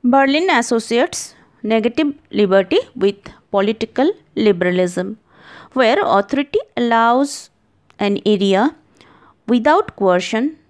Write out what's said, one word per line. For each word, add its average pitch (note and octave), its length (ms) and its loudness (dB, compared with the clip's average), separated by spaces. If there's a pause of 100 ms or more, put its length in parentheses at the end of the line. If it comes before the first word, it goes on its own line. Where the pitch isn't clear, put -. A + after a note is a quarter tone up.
Berlin C4+ 460 2
associates A#3 840 -2 (260)
negative A3+ 540 -2 (160)
liberty G3 480 2 (160)
with G3 220 0 (340)
political A3 580 -2 (260)
liberalism, F3+ 840 0 (540)
where C4 300 2
authority C4+ 560 0 (160)
allows A#3+ 760 0 (480)
an G3+ 260 -2
area G3+ 500 2 (720)
without D4 480 0
coercion G3+ 600 -2 (120)